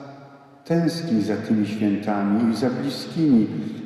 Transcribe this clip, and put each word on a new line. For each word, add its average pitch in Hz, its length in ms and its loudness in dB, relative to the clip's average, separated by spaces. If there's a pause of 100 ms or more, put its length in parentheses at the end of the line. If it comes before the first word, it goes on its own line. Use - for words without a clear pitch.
(640)
tęskni 165 580 0
za 104 140 -2
tymi 107 300 0
świętami 104 880 0
i 110 40 -4
za 127 140 0
bliskimi. 139 760 2 (400)